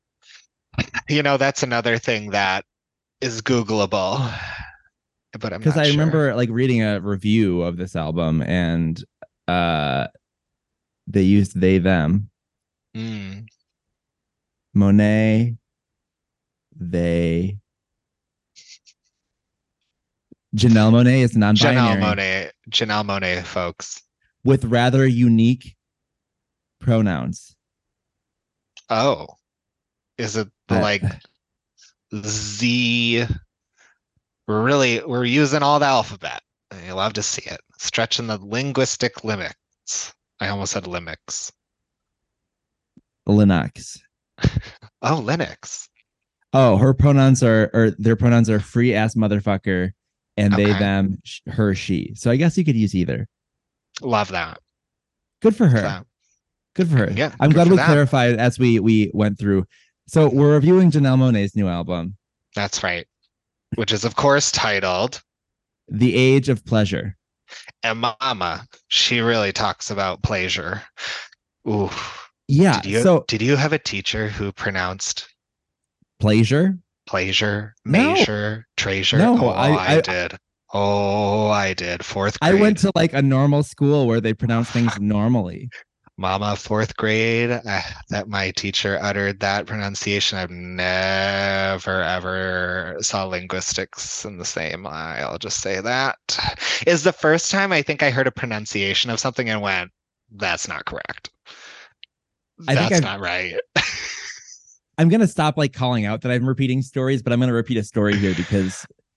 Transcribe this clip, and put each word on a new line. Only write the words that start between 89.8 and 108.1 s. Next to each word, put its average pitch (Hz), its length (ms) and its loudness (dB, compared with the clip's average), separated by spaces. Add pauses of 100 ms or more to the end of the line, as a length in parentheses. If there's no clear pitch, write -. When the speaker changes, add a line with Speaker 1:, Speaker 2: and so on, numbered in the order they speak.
Speaker 1:
I've 90 140 -6
never, 95 1500 -2
ever 90 1000 -6
saw 101 240 -4
linguistics 92 1000 -8
in 101 100 -14
the 87 80 -14
same 82 420 -8
eye. 80 340 -10
I'll 65 180 -8
just - 240 -8
say 95 180 -6
that. 127 360 -4 (720)
Is 165 180 2
the 180 100 4
first 160 360 0
time 196 220 0
I 160 80 2
think 143 220 -4
I 143 80 2
heard 131 160 0
a 127 40 0
pronunciation 107 800 -4
of 113 80 -4
something 123 300 -4
and 107 140 -2
went, 92 300 -4 (380)
"That's 98 380 -6
not 80 160 -10
correct. - 460 -12 (1400)
Speaker 2:
I 135 60 2
think 110 160 2
Speaker 1:
That's - 60 2
Speaker 2:
I've 160 60 4
Speaker 1:
not 101 180 -6
right." - 340 -6 (200)
<laughs> - 1200 -10
Speaker 2:
I'm 160 100 4
gonna 214 180 4
stop, 151 300 -2
like, 143 160 0
calling 123 320 -2
out 107 160 -4
that 123 100 -4
I'm 123 160 0
repeating 131 360 0
stories, 131 400 -2
but 120 100 -2
I'm 120 80 2
gonna 127 140 2
repeat 117 240 0
a 107 40 0
story 104 360 0